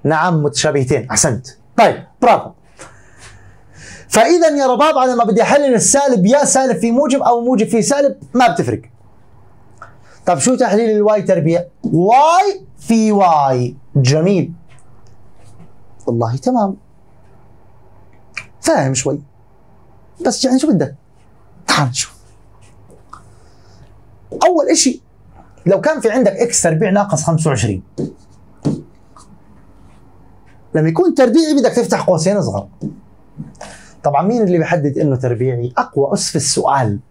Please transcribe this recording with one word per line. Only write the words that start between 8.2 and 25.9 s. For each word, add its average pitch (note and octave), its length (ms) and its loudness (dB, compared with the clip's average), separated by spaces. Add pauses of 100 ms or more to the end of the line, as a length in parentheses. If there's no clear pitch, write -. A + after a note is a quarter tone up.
ما B3 140 4
بتفرق. A#2+ 340 -4 (1400)
طب F3 120 0
شو B3 160 2
تحليل A3 360 0
الواي G#3 320 2
تربيع؟ E3+ 420 0 (200)
واي D#4 840 2 (120)
في A3 340 0
واي. C#3+ 640 0 (200)
جميل. D#3 560 0 (1500)
والله A#2 300 -2
تمام. G#3 400 -2 (1800)
فاهم D3+ 340 0
شوي. C#3 280 -4 (1040)
بس - 180 -4
يعني B3+ 140 2
شو D4+ 140 0
بدك؟ D3 240 -2 (680)
تعال C#3+ 220 0
نشوف. - 280 -8 (2250)
أول F4 240 0
إشي، - 320 -2 (640)
لو F#3+ 140 2
كان D4+ 200 -2